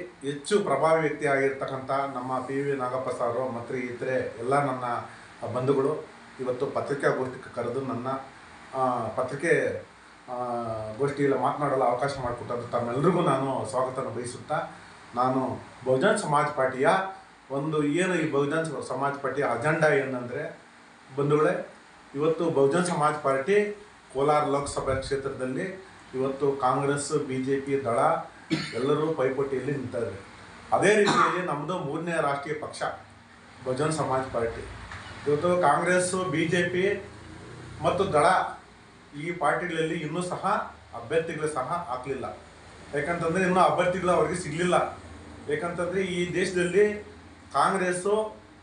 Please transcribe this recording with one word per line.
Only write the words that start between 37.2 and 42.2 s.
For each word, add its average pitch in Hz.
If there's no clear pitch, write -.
ಮತ್ತು 175
ದಳ 151
ಈ 175
ಪಾರ್ಟಿಗಳಲ್ಲಿ 160
ಇನ್ನೂ 170
ಸಹ 151
ಅಭ್ಯರ್ಥಿಗಳು 151
ಸಹ -
ಹಾಕ್ಲಿಲ್ಲ. 127